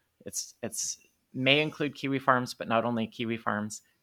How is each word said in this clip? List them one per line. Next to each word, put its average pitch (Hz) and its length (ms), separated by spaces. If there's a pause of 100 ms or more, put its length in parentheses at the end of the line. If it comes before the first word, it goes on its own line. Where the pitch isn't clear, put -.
(260)
It's, - 380
it's - 340 (340)
may 135 300
include 147 320
Kiwi 135 240
Farms, 127 380
but - 120
not 113 180
only 117 200
Kiwi 113 320
Farms. 107 440 (220)